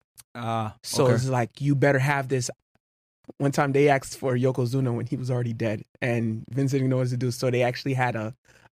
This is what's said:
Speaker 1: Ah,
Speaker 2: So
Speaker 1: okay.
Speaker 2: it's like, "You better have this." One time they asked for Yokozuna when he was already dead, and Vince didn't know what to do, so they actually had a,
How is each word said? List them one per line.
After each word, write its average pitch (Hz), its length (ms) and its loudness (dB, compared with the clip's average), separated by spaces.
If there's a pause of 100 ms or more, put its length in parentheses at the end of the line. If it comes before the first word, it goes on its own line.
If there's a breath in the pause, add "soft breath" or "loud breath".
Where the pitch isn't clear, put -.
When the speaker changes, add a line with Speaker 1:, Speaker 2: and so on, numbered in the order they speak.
(340)
Speaker 1:
Ah, 113 500 -4
Speaker 2:
So - 220 0
Speaker 1:
okay. 123 100 6
Speaker 2:
it's 127 120 0
like, 123 320 -2
"You 143 160 2
better 139 240 4
have 139 300 0
this." 127 200 -2 (880)
One 139 140 2
time 139 220 2
they 143 160 6
asked 135 280 0
for 127 200 -2
Yokozuna 127 580 0
when 113 100 -4
he 131 120 -6
was 127 120 -6
already 123 220 -2
dead, 110 320 -4 (180)
and 117 480 -2
Vince 135 220 0
didn't 135 160 0
know 131 100 2
what 127 120 0
to 127 80 -4
do, 123 140 -2
so 127 200 -2
they 123 120 2
actually 123 300 -2
had 123 220 0
a, 110 180 -6 (400 soft breath)